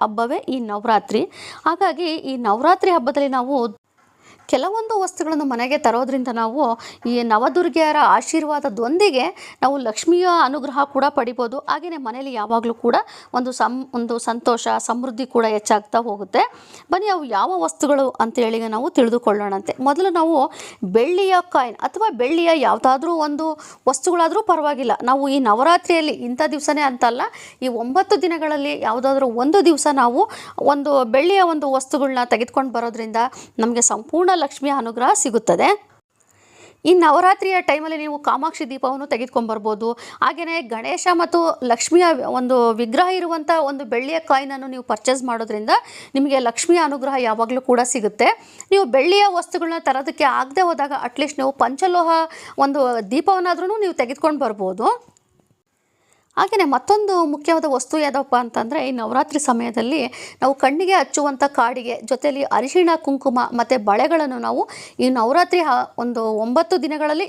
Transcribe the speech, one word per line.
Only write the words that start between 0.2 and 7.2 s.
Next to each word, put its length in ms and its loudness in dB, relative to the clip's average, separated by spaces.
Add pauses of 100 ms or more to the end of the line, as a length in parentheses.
ಈ 100 -4
ನವರಾತ್ರಿ. 640 -2 (420)
ಹಾಗಾಗಿ 460 0 (200)
ಈ 60 -6
ನವರಾತ್ರಿ 540 2
ಹಬ್ಬದಲ್ಲಿ 480 0
ನಾವು 160 -2 (960)
ಕೆಲವೊಂದು 500 0
ವಸ್ತುಗಳನ್ನು 460 -2
ಮನೆಗೆ 320 -2
ತರೋದ್ರಿಂದ 560 0
ನಾವು 300 -2 (460)
ಈ 140 0